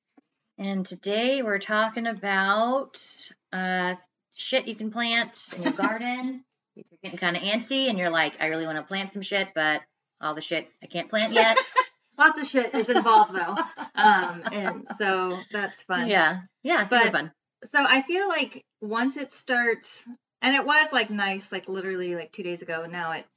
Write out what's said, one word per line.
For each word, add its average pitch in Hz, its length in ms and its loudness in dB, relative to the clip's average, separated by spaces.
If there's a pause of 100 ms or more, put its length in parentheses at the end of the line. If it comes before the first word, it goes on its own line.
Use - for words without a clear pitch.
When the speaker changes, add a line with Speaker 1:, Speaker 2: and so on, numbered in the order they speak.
(580)
Speaker 1:
And 196 280 -4
today 226 560 -2
we're 208 180 -2
talking 220 480 -2
about, 208 920 0 (560)
uh, 185 420 -2 (400)
shit - 320 -2
you 226 80 -6
can 214 160 -6
plant 233 460 -2 (180)
in 180 80 -6
your 277 80 0
Speaker 2:
<laughs> - 60 -6 (100)
Speaker 1:
garden. 247 560 -4 (320)
If - 160 -20
you're 170 80 -20 (120)
getting 180 80 -10
kinda 175 200 0
antsy 226 500 0
and 208 80 0
you're 180 120 0
like, 160 320 0
"I 160 60 0
really 160 180 -2
wanna 156 180 -4
plant 196 280 -6
some 202 100 -8
shit, 190 340 -2
but 151 260 2 (380)
all 151 160 -4
the 156 60 -10
shit - 280 -6 (140)
I - 40 -18
can't 170 220 -8
plant 214 240 0
yet." 226 240 6
Speaker 2:
<laughs> - 600 -2
Lots 302 240 6
of 277 60 -4
shit 240 280 0
is 220 140 0
involved, 214 440 6
though. 185 280 -2
Speaker 1:
<laughs> - 40 -4 (300)
Speaker 2:
Um, 180 480 4 (100)
and 190 340 -6 (100)
so 185 540 0
that's 202 320 -6
fun. 175 240 -2
Speaker 1:
Yeah. 180 340 4 (220)
Yeah, 262 220 2
super 233 200 4
Speaker 2:
But 214 60 2
Speaker 1:
fun. 156 200 -2 (420)
Speaker 2:
so 285 120 4
I 262 160 4
feel 370 280 -2
like 294 340 -4 (160)
once 233 380 -2
it 269 160 -10
starts, - 720 -2 (360)
and 262 140 4
it 269 100 0
was, 302 280 4
like, 220 160 2
nice, 196 420 -4
like, 180 160 -8
literally, 185 480 -4
like, 165 160 -8
two 202 120 -10
days 175 180 -6
ago, 165 220 -6
and 170 100 -10
now 170 200 -4
it - 120 -8 (120)